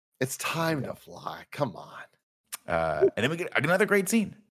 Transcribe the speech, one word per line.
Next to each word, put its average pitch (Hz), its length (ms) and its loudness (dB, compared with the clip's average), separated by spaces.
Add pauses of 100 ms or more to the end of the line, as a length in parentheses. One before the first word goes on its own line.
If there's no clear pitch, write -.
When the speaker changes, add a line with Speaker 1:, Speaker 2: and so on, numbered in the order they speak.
(200)
Speaker 1:
It's 127 160 -2
time 160 460 -2
Speaker 2:
Yeah. 101 60 -6
Speaker 1:
to - 60 -10
fly. - 560 -12
Come 120 260 -4
on. - 260 -16 (640)
Speaker 2:
Uh, 80 380 2 (100)
and 104 80 2
then 143 60 2
we 170 60 -2
get 170 200 -6
another 185 300 4
great 196 220 4
scene. 220 280 0 (140)